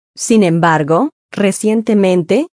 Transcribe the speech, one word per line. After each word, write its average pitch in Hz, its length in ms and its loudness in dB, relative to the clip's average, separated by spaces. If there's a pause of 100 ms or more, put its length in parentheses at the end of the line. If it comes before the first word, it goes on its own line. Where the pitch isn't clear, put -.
(140)
Sin 220 300 0
embargo, 165 680 0 (200)
recientemente, 202 1160 0 (120)